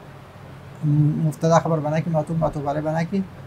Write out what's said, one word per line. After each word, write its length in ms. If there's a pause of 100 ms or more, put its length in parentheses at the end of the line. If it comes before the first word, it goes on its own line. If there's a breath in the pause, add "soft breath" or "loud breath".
(840)
مبتدا 720
خبر 200
بنا 200
کے، 100
معطوف 280
معطوف 300
علیہ 140
بنا 220
کے 140 (300)